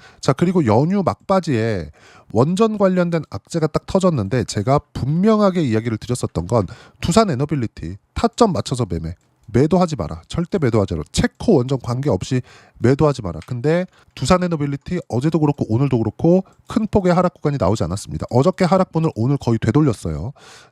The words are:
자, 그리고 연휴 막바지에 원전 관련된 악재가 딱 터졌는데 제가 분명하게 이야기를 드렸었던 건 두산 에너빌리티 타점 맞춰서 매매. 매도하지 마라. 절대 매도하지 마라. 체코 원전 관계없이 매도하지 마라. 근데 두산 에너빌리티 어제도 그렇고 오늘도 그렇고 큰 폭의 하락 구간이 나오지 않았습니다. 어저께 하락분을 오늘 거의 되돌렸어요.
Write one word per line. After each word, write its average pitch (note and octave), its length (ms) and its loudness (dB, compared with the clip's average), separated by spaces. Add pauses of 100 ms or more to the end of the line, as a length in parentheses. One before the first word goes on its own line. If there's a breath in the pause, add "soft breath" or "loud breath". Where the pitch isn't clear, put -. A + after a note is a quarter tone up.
(220 loud breath)
자, C#3 100 0
그리고 F3+ 320 0
연휴 D3+ 380 2
막바지에 A2+ 880 -2 (420 loud breath)
원전 F#3 460 2
관련된 F3+ 500 2
악재가 - 380 -6
딱 - 180 -4
터졌는데 B2+ 600 0
제가 B2 360 0 (140)
분명하게 F#3 680 2
이야기를 A2+ 360 -2
드렸었던 G2+ 480 -6
건 G#2 200 2 (360 loud breath)
두산 G#3+ 260 4
에너빌리티 A#2+ 680 -4 (160)
타점 A3+ 400 2
맞춰서 A#2+ 340 -4
매매. E2 260 -6 (320)
매도하지 D#3 500 2
마라. D#2+ 300 -8
절대 F3 320 -6
매도하지 A2 360 0
마라. D2+ 180 -6
체코 - 440 0
원전 C3 220 -2
관계없이 B2+ 640 -2 (380 loud breath)
매도하지 C#3 420 2
마라. E2 260 -8
근데 D3+ 380 -2 (300 soft breath)
두산 F3+ 280 0
에너빌리티 D3 640 -4
어제도 C3 300 0
그렇고 D3 300 0
오늘도 B2+ 300 0
그렇고 E3 460 2 (220 soft breath)
큰 A3 240 -2
폭의 F3+ 220 4
하락 F3+ 220 2
구간이 C#3+ 260 -4
나오지 G2 240 0
않았습니다. D#2+ 460 -6
어저께 C#3+ 340 2
하락분을 E3 500 0
오늘 B2+ 220 0
거의 A#2 240 0
되돌렸어요. A2 720 0 (400 loud breath)